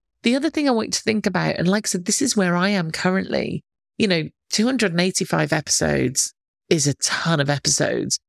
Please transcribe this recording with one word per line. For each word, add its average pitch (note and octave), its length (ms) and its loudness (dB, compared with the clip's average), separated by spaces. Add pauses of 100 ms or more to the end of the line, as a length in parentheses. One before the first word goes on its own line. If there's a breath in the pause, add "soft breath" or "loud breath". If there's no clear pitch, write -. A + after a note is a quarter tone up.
(220)
The A#3 140 2
other C#4+ 160 0
thing D4 160 0
I C4+ 40 4
want A3 180 0
you - 20 -12
to - 100 -2
think A3 240 0
about, E3+ 300 0
and E3+ 120 0
like G#3 200 0
I - 20 -2
said, F3+ 160 -4
this - 160 0
is C4 160 0
where F3+ 180 2
I F3+ 140 2
am F3+ 220 0
currently, - 720 -2 (340)
you A3+ 100 2
know, E3 220 0 (220)
two G#3+ 140 2
hundred A#3 260 2
and E3+ 100 0
eighty-five E3 500 0
episodes C#3+ 840 0 (360)
is D#3+ 160 2
a C#3+ 100 2
ton - 440 0
of C#3 100 0
episodes. - 800 0